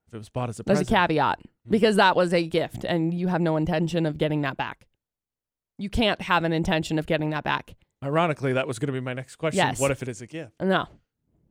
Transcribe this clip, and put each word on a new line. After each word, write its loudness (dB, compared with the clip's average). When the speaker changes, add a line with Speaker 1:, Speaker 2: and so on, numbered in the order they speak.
Speaker 1:
If -20
it -12
was -14
bought -6
as -12
a -12
Speaker 2:
There's 4
a 0
Speaker 1:
present. 2
Speaker 2:
caveat, 0
Speaker 1:
Hmm. -2
Speaker 2:
because 4
that 6
was 2
a 2
gift, -4
and 0
you -2
have 0
no 2
intention 0
of -2
getting 0
that -4
back. -8
You -6
can't 2
have 2
an 2
intention 0
of -4
getting 0
that -4
back. -4
Speaker 1:
Ironically, 0
that 0
was -6
gonna -4
be -4
my -6
next -12
question. -2
Speaker 2:
Yes. 0
Speaker 1:
What 2
if -4
it -8
is -10
a -14
gift? -12
Speaker 2:
No. 0